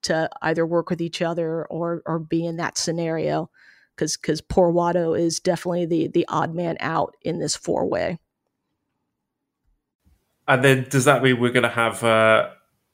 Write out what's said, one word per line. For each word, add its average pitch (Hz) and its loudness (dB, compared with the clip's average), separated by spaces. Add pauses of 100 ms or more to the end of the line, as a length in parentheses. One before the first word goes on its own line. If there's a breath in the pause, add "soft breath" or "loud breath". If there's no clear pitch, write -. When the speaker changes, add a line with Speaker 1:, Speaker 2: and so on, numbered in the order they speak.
Speaker 1:
to 160 -2 (140)
either 165 0
work 170 -2
with 170 -4
each 170 -6
other 165 -4
or, 170 -6
or 165 -2
be 165 -2
in 165 -6
that - -6
scenario. 160 -4 (460 soft breath)
'Cause, 156 -4
'cause 156 -4
poor 175 2
Watto 175 0
is 165 -2
definitely 175 -2
the, 160 0
the - 0
odd 165 -4
man 170 -4
out 160 -2
in 170 -4
this 151 -4
four-way. - -2 (2250)
Speaker 2:
And 131 4
then 127 4
does 127 2
that 131 4
mean 127 4
we're 120 0
gonna 117 2
have, 117 -2
uh, 110 4 (440)